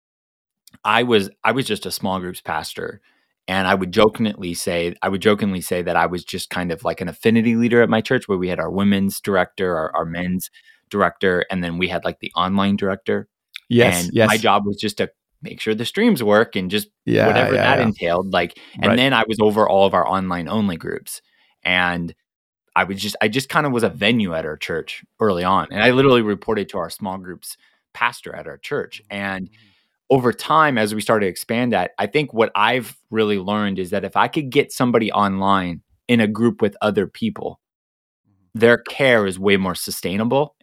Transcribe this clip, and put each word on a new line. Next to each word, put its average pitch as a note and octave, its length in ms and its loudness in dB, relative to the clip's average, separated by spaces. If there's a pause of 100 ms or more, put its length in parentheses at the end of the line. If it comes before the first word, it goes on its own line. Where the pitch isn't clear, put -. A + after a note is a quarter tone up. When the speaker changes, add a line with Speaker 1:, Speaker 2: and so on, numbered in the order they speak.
(840)
Speaker 1:
I A2+ 200 4
was, G#2+ 260 2 (140)
I A2+ 80 2
was B2+ 140 -4
just G#2 200 -6
a F2+ 60 -8
small F#2+ 260 -4
groups F2+ 220 -8
pastor. E2 600 -8 (460)
And F#2 200 -2
I F#2+ 80 2
would F#2 180 -2
jokingly G#2+ 640 0
say, F2 460 -4
I F#2+ 80 -2
would F#2+ 140 -2
jokingly G2+ 400 0
say F2+ 200 -4
that E2+ 140 -2
I E2+ 100 4
was F2 180 -6
just - 260 -10
kind F2+ 200 -4
of D#2+ 140 -8
like E2 160 -4
an F2+ 80 -6
affinity A2+ 480 2
leader A#2+ 260 4
at G#2+ 60 4
my A2 140 0
church, - 260 -2
where G2 100 0
we F2+ 100 -2
had F2 120 -4
our E2 100 -4
women's G2 500 0
director, F#2 560 0
our, D#2+ 200 -4
our E2 80 0
men's F2+ 460 -4 (400)
director, F#2 600 0
and F2+ 140 -4
then F2 140 -4
we F2+ 100 0
had, F2 160 -4
like, F2 160 -6
the - 160 -12
online G2 400 2
director. G2+ 500 -4 (440)
Speaker 2:
Yes, A2 340 4
Speaker 1:
And F2 100 -6
Speaker 2:
yes. A2+ 140 4
Speaker 1:
my G#2+ 80 4
job G#2 300 2
was G2+ 100 -2
just - 220 -4
to F#2+ 120 -2 (300)
make - 200 -16
sure A2 140 -2
the A#2 120 -4
streams G3+ 360 2
work G#2+ 340 4
and F#2 140 -2
just G#2 180 -2 (180)
Speaker 2:
Yeah, G#1+ 200 4
Speaker 1:
whatever A2+ 280 2
Speaker 2:
yeah, G1+ 80 2
Speaker 1:
that B2 160 2
Speaker 2:
yeah. G#2+ 80 2
Speaker 1:
entailed. F#2 480 -2
Like, F2 240 -2 (160)
and F#2 140 -2
Speaker 2:
Right. A#2 80 4
Speaker 1:
then C3+ 180 4
I A2+ 120 4
was - 140 -2
over G#2+ 280 4
all G2 180 6
of G2 80 2
our F2 120 2
online F2+ 420 -2
only G2+ 280 -2
groups. - 460 -10 (400)
And F2 520 -2 (640)
I F#2 80 2
was G2 160 -6
just, G2+ 220 -6
I A2 60 2
just C3 200 -4
kind D#3 180 0
of C3+ 60 -2
was A#2 100 0
a G#2+ 80 2
venue G2 440 0
at D#2+ 120 -4
our D2+ 120 -8
church - 460 -8 (160)
early F#2 240 2
on. F#2 260 0
And G2+ 120 -2
I B2 100 6
literally B2+ 300 4
reported G#2 480 -2
to G2+ 80 -8
our E2+ 120 -6
small F#2+ 280 -10
groups F2+ 380 -16 (380)
pastor - 420 -4
at D#2+ 100 -14
our C#2+ 120 -14
church. - 420 -8 (100)
And G2 380 -8 (640)
over B2 220 4
time, D3+ 460 2
as G#2+ 160 0
we G#2+ 80 -6
started G#2+ 240 2
to F#2 40 -2
expand A#2 440 -2
that, F2+ 240 0
I G#2 80 -2
think D3 260 -2
what A2 220 2
I've A2+ 420 0 (140)
really G#2+ 280 0
learned G2+ 400 -2
is F2+ 120 -6
that G2 160 -2
if F#2+ 100 -10
I A2 120 4
could D3 200 -4
get C3 240 2
somebody B2 400 2
online G2 680 0 (260)
in A#2+ 120 4
a G#2+ 60 4
group G#2+ 360 0
with G#2 180 2
other G#2 260 0
people, - 540 -8 (920)
their A#2 240 4
care A#2+ 480 2
is F#2 120 -4
way G2 200 2
more F#2 160 -2
sustainable A2+ 880 -4